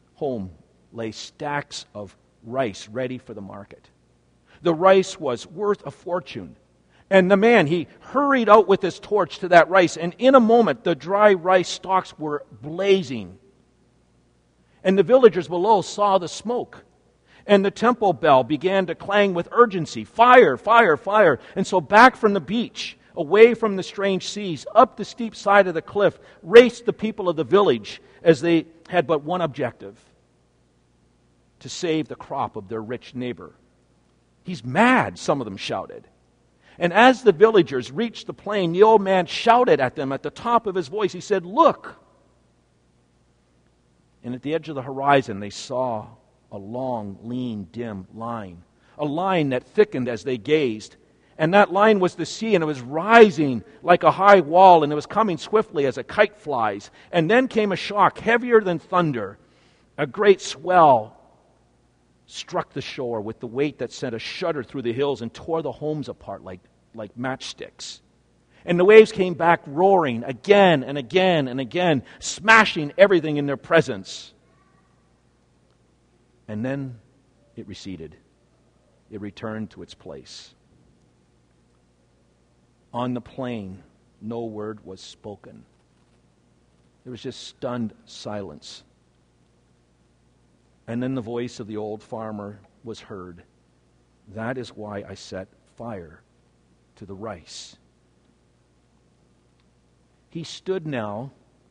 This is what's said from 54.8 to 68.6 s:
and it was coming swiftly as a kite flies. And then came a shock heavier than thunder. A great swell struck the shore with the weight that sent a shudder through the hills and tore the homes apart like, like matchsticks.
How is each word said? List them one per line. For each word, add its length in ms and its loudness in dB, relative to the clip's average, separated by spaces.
and 100 -2
it 20 -4
was 120 -6
coming 300 -2
swiftly 480 -2
as 120 -2
a 60 -8
kite 340 -2
flies. 520 -4
And 180 0
then 180 2
came 240 -2
a 40 -4
shock 440 0
heavier 420 2
than 180 -4
thunder. 600 -4
A 100 -4
great 320 2
swell 760 2
struck 440 -10
the 80 -8
shore 400 -8
with 180 -10
the 80 -12
weight 300 -4
that 140 -10
sent 220 -10
a 60 -8
shudder 420 -8
through 200 -12
the 100 -4
hills 300 -4
and 120 -10
tore 280 -8
the 100 -8
homes 380 -10
apart 340 -14
like, 160 -16
like 220 -16
matchsticks. 840 -14